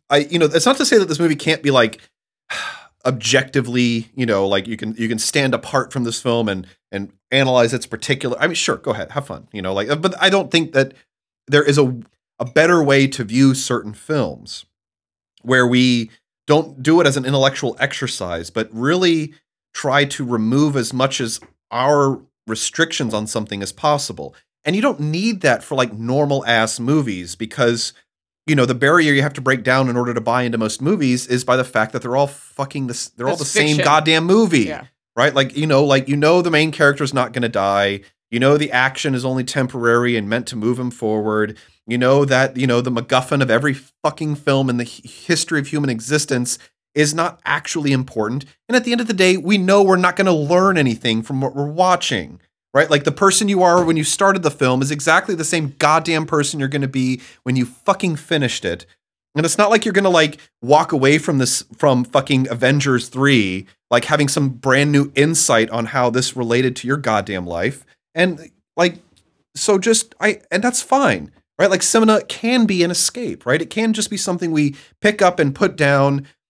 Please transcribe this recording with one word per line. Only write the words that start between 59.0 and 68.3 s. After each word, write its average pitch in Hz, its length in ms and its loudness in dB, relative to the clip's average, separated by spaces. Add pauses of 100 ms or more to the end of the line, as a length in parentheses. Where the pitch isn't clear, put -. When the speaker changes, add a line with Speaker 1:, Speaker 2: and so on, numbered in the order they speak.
Speaker 1:
And 156 100 0
it's 151 120 -2
not 208 120 4
like 220 140 4
you're 208 100 -2
gonna, 196 160 2
like, 156 280 2 (220)
walk 147 300 4
away 143 280 4
from 151 200 -2
this, - 260 -2 (120)
from 127 280 2
fucking 131 460 0
Avengers 127 580 0
three, 110 580 0 (240)
like, 123 160 2
having 147 220 2
some 139 200 0
brand 135 440 0
new 143 240 2
insight 139 540 2
on 113 160 -4
how 123 240 0
this 127 260 -2
related 127 400 0
to - 120 -10
your 139 80 -2
goddamn 104 500 -2
life. 90 380 -6 (300)
And, 165 360 -2 (260)